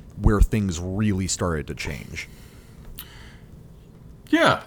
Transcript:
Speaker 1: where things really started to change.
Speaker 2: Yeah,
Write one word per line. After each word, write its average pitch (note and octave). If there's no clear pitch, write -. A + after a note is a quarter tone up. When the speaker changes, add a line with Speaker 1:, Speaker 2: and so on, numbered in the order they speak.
Speaker 1:
where G#2
things G2
really F#2+
started E2
to D2
change. -
Speaker 2:
Yeah, D4+